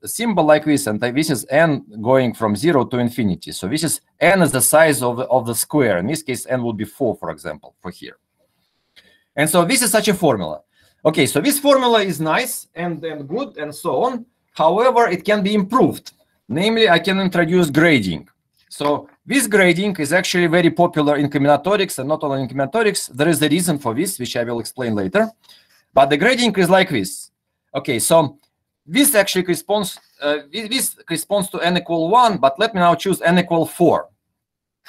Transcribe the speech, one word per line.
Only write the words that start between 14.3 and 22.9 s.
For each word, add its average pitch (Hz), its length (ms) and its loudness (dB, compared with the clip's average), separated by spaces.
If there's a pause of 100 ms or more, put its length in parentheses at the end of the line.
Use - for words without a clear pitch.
However, 220 560 2
it 180 160 -4
can 208 180 0
be 202 120 -2
improved. 196 580 0 (360)
Namely, 208 420 2
I 170 80 4
can 190 220 -2
introduce 180 500 2
grading. 123 580 2 (400)
So 147 400 -4 (160)
this 247 220 0
grading 190 520 2
is 147 140 -4
actually 175 360 0
very 170 220 4
popular 156 460 0
in 143 140 -2
combinatorics 147 680 0
and 135 100 -8
not 151 140 -2
only 139 200 -4
in 127 60 -6
combinatorics. 139 640 -2